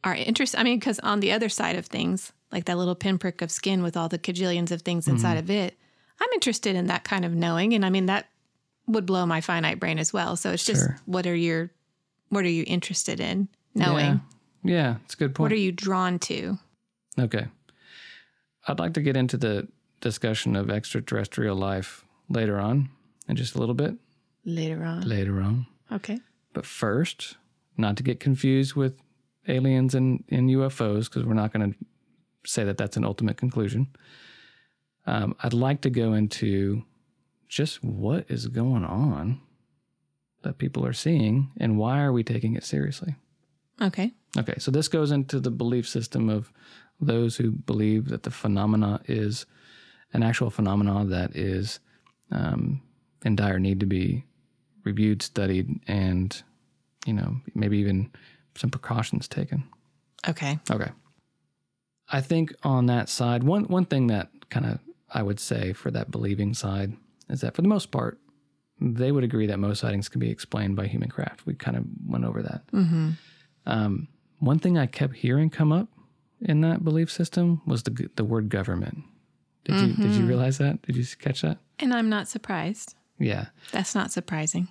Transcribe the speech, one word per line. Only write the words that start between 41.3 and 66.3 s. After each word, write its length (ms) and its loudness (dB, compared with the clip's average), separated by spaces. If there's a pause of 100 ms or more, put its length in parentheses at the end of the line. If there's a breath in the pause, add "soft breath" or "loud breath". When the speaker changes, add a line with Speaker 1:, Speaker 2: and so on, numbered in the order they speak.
Speaker 2:
and 200 2
why 240 2
are 120 2
we 100 2
taking 320 -2
it 80 -6
seriously? 520 -4 (640)
Speaker 1:
Okay. 320 -2 (240)
Speaker 2:
Okay, 220 -2
so 120 -2
this 160 2
goes 240 2
into 280 0
the 120 -2
belief 360 0
system 420 -2
of 220 -2 (480 loud breath)
those 380 2
who 140 0
believe 580 0
that 140 -6
the 80 -6
phenomena 760 0
is 380 -2 (680 loud breath)
an 100 2
actual 260 2
phenomena 560 2
that 300 -2
is, 440 -2 (520 soft breath)
um, 500 -2 (420)
in 120 2
dire 240 2
need 200 2
to 60 2
be 400 0 (580)
reviewed, 380 2
studied, 680 -2
and, 560 0 (640)
you 80 0
know, 240 -2 (180)
maybe 220 2
even 340 0 (440 loud breath)
some 140 -4
precautions 580 -4
taken. 360 -4 (640)
Speaker 1:
Okay. 320 -2 (100)
Speaker 2:
Okay. 220 -2 (1160)
I 120 0
think 320 0 (100)
on 240 4
that 220 2
side, 340 0
one, 220 4
one 200 2
thing 220 2
that 220 0 (200)
kinda 300 -2 (360)
I 80 2
would 160 -2
say 340 -2
for 180 -6
that 200 -4
believing 440 0